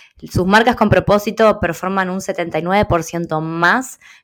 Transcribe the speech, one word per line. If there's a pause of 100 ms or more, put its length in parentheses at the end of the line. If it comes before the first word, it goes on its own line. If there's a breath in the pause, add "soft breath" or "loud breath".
(300 loud breath)
sus
marcas
con
propósito
performan
un
setenta
y
nueve
por
ciento
más (260 soft breath)